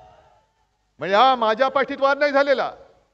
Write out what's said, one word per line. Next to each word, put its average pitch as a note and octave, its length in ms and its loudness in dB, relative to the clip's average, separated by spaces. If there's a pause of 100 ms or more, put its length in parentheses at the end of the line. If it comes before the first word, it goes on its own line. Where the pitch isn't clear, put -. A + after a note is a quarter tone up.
(1000)
म्हणजे F3+ 180 -2
हा C4 180 6
माझ्या A#3 340 -2
पाठीत C4+ 320 -4
वार C#4 180 0
नाही D4 140 0
झालेला, C4 400 0 (420)